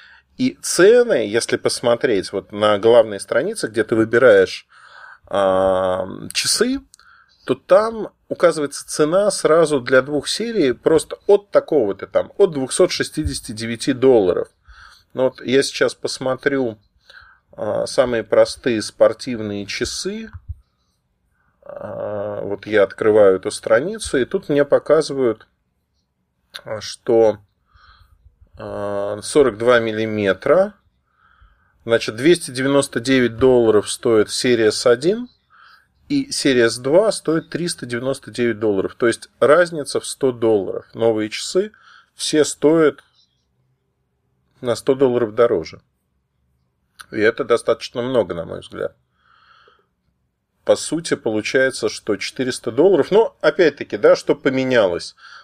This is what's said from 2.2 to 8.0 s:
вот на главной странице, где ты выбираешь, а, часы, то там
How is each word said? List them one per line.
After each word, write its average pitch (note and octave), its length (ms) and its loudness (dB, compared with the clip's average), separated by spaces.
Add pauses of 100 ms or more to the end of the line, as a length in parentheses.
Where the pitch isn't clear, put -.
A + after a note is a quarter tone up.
вот F#2+ 200 -8
на G#2 260 2
главной A2 420 4
странице, C3 480 -4
где A2 140 -2
ты A2+ 140 -2
выбираешь, A2+ 680 4 (600)
а, F#2+ 800 0 (260)
часы, B3+ 480 -2 (640)
то B2+ 100 -4
там G#3+ 580 0 (160)